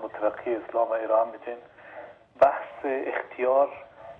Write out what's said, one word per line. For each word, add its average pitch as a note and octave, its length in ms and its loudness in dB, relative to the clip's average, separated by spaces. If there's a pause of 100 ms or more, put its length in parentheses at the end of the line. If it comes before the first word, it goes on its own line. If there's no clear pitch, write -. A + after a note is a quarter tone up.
مترقی G#2+ 520 -2
اسلام A#2 320 -2
ارائه A2+ 420 2
می‌دین. A#2+ 260 -10 (840)
بحث - 440 4
اختیار C3+ 840 0 (520)